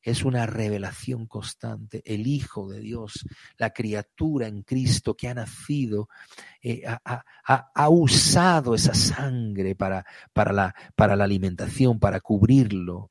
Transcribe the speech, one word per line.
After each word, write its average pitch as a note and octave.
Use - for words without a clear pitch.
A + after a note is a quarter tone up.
es A#2
una B2
revelación G#2+
constante. G#2+
El G#2+
Hijo C3
de G2+
Dios, A2
la A2+
criatura A2+
en G#2
Cristo B2
que B2
ha B2
nacido, A2+
eh, A#2
ha, A#2
ha, B2
ha, C3
ha D3+
usado E3
esa -
sangre G#2+
para, F#2+
para G#2
la, F#2+
para G2+
la G2+
alimentación, G2
para F#2+
cubrirlo. G2+